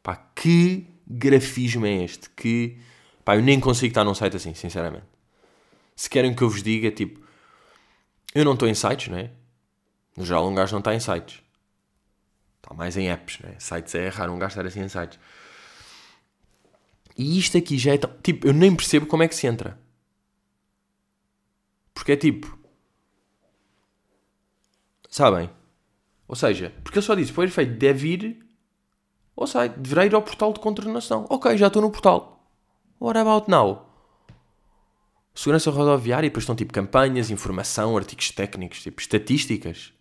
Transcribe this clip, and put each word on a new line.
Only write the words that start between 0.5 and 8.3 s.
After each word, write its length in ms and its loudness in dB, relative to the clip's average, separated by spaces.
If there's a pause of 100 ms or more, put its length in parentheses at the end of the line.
grafismo 800 2
é 200 0
este? 240 -16
Que, 500 -4 (460)
pá, 100 4
eu 60 4
nem 180 4
consigo 320 0
estar 140 2
num 100 0
site 220 -2
assim, 160 -10
sinceramente. 540 -10 (880)
Se 160 -10
querem 240 2
que 80 -2
eu 80 4
vos 140 -6
diga, 260 0
tipo, 300 -6 (1120)